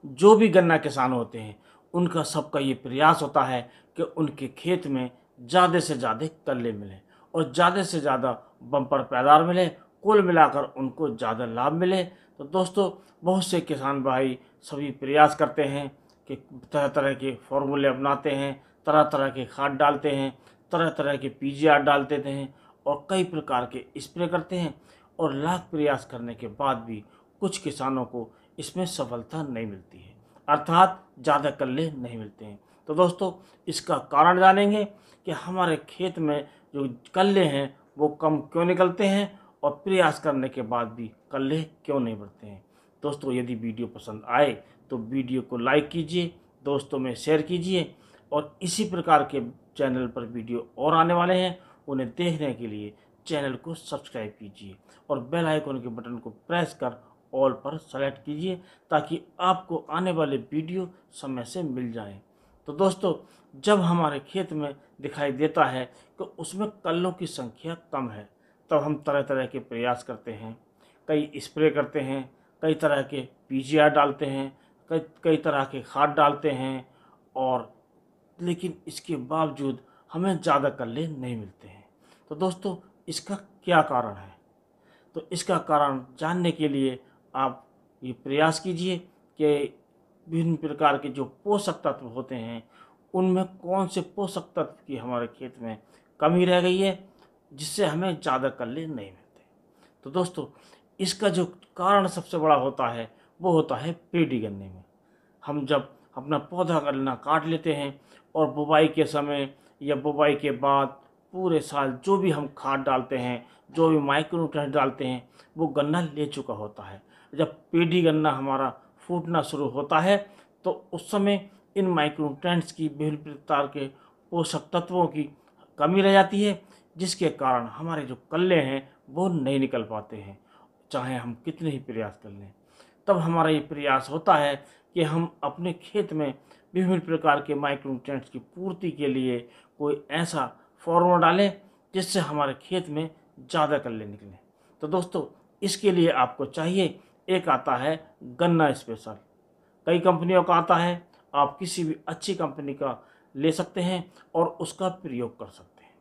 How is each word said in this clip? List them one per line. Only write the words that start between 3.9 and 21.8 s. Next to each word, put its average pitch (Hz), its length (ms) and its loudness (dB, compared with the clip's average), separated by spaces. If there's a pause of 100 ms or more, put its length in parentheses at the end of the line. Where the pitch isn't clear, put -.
कि 180 60 -4
उनके 143 460 -4
खेत 175 380 -4
में 127 240 -4 (300)
ज़्यादा 175 400 4
से 156 140 -4
ज़्यादा 120 320 -2 (200)
कल्ले 120 260 -2
मिलें 98 280 -12 (340)
और 151 180 -2
ज़्यादा 180 300 4
से 170 180 -4
ज़्यादा 131 320 0 (300)
बम्पर 131 400 0
पैदावार 143 420 8
मिले, 180 240 4
कुल - 540 2
मिलाकर 151 420 6 (120)
उनको 135 320 -4
ज़्यादा 117 380 -4
लाभ 120 260 -2
मिले। 185 320 2
तो - 400 -16
दोस्तों, 185 460 0 (340)
बहुत 185 200 2
से 175 160 0
किसान 139 420 -2
भाई 131 360 0 (240)
सभी 143 280 -8
प्रयास 143 460 6
करते 151 280 2
हैं 139 240 -4 (400)
कि 135 80 -8
तरह-तरह 139 760 -2
के 135 260 -4
फॉर्मूले 139 480 0
अपनाते 139 420 0
हैं, 139 240 -2 (320)
तरह-तरह 151 420 4
के 127 180 -6
खाद 139 260 -2
डालते 143 380 4
हैं, 135 280 -4 (340)
तरह-तरह 156 440 0
के 131 140 -6
पीजीआर 143 520 4